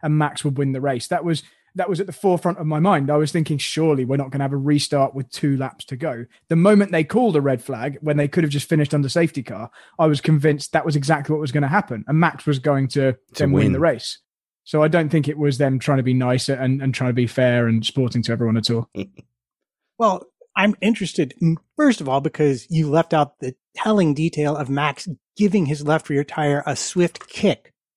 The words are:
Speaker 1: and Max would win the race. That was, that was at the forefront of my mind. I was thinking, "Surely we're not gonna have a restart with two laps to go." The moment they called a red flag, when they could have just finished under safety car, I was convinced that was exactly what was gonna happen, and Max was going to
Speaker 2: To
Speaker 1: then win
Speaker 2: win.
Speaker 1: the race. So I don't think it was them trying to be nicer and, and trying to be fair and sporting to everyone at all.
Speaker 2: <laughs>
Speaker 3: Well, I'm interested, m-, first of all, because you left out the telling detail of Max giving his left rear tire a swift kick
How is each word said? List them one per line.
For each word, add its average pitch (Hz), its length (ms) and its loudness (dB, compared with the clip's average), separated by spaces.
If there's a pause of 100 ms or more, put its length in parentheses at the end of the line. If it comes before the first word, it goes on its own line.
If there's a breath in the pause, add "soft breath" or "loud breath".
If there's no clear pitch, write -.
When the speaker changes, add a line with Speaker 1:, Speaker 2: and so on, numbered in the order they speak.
Speaker 1:
and 151 140 0
Max 147 300 -2
would 139 100 -2
win 139 160 -2
the 131 80 -6
race. 135 280 -4
That 170 180 -4
was, 160 160 -2 (320 soft breath)
that 180 160 -4
was 170 100 -2
at 196 60 -2
the 175 60 -4
forefront 180 460 0
of 160 80 -6
my 156 140 -2
mind. 160 280 2
I 147 100 2
was 151 120 0
thinking, 156 280 -2
"Surely 151 460 0
we're 131 120 -2
not 135 140 -4
gonna 139 120 -4
have 139 120 -2
a - 20 -2
restart 139 580 0
with 135 160 -10
two 139 260 -2
laps 131 280 -8
to 135 120 -10
go." 120 280 -8 (240 soft breath)
The 165 80 2
moment 202 340 6
they 160 140 2
called 214 320 2
a 139 60 4
red 131 200 0
flag, 135 380 -8
when 151 160 0
they 147 100 2
could 170 160 0
have 151 80 0
just 143 180 -4
finished 151 260 2
under 143 140 0
safety 156 360 0
car, 110 260 -12 (260 loud breath)
I 160 100 2
was 151 140 2
convinced 147 520 0
that 156 140 -2
was 151 100 -2
exactly 147 380 0
what 151 60 -2
was 143 120 -4
gonna 143 160 0
happen, 135 400 -2
and 156 100 2
Max 165 280 0
was 143 120 0
going 135 300 0
to 135 240 0
Speaker 2:
To - 60 -8 (160)
Speaker 1:
then 147 180 0
win 98 120 4
Speaker 2:
win. 98 100 4
Speaker 1:
the - 60 -2
race. 156 380 -2 (460)
So 151 180 0
I 156 60 4
don't 160 220 2
think 147 180 2
it 147 100 -6
was 143 200 0
them 135 200 2
trying 135 200 0
to 127 40 0
be 127 120 2
nicer 127 400 0
and, 131 280 -2
and 131 120 -2
trying 127 160 -2
to 117 40 -2
be 123 140 2
fair 120 400 2
and 113 160 2
sporting 123 380 -2
to 117 100 -2
everyone 113 240 0
at 110 140 -2
all. 117 240 -2
Speaker 2:
<laughs> - 1040 -18
Speaker 3:
Well, 196 280 0 (300)
I'm 196 240 2
interested, 180 600 -2
m-, 165 160 2 (180)
first 285 240 2
of 139 80 -6
all, 135 120 2
because 143 500 0
you 160 200 0
left 160 240 2
out 143 260 0
the 127 140 -8 (220)
telling 190 380 2
detail 151 420 -2
of 139 120 -8
Max 143 400 -4 (280)
giving 202 300 2
his 147 200 -4
left 156 220 0
rear 143 160 -2
tire 143 420 -2
a 143 80 -4
swift - 540 -4
kick - 440 -4 (240)